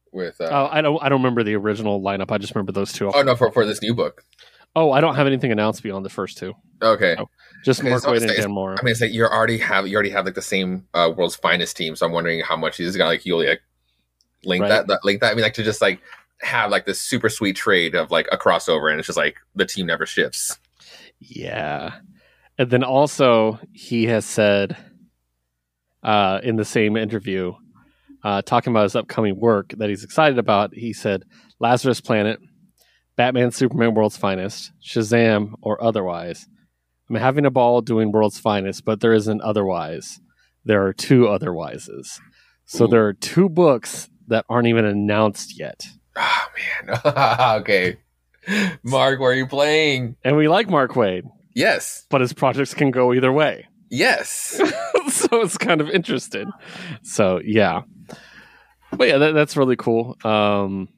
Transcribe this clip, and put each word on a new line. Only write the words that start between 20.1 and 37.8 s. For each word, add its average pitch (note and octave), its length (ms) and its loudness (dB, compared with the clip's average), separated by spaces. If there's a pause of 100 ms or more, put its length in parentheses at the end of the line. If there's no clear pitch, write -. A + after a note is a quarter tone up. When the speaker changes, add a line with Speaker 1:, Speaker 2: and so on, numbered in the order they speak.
Speaker 2:
Yeah. - 760 -10 (600)
And B2+ 120 0
then B2 160 2
also, B2+ 760 4 (140)
he A#2 320 -2
has A2+ 200 0
said, - 520 2 (1300)
uh, G2+ 400 2
in A#2 120 0
the G#2+ 100 0
same G#2+ 300 0
interview, G2+ 580 -4 (680)
uh, G2+ 180 0
talking B2 300 0
about A2 120 4
his F#2+ 120 0
upcoming G#2+ 440 -2
work G#2 380 2
that G#2+ 120 -4
he's G2+ 140 -6
excited D3+ 340 2
about, G#2 360 0
he A#2 200 -10
said, G2 300 -2 (360)
"Lazarus B2 420 2
Planet, G#2+ 380 -2 (760)
Batman, B2 360 2
Superman, A#2 420 0
World's G#2+ 240 2
Finest, F#2+ 540 -6 (120)
Shazam, A2 800 2
or G#2+ 220 -4
otherwise. F2 640 -4 (640)
I'm A#2+ 80 -4
having C3+ 280 2
a C3+ 60 4
ball B2 300 4